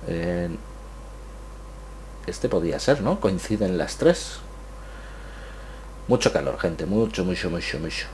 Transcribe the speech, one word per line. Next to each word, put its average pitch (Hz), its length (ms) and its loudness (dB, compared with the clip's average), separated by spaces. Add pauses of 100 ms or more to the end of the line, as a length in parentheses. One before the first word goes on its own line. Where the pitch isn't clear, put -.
Eh, 87 420 0 (1800)
este - 200 -2
podía 85 320 4
ser, 135 220 6
¿no? 160 180 2
Coinciden 95 600 2
las - 180 -2
tres. - 400 4 (1700)
Mucho 123 240 6
calor, 69 280 0
gente. 82 260 0
Mucho, 104 400 2
mucho, 90 240 0
mucho, 80 300 -2
mucho. 80 340 -4